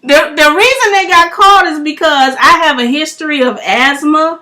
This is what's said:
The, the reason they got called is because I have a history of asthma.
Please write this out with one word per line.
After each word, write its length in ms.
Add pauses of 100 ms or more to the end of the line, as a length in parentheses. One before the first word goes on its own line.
The, 60
the 480
reason 380
they 140
got 240
called 360
is 120
because 560
I 300
have 140
a 60
history 580
of 180
asthma. 800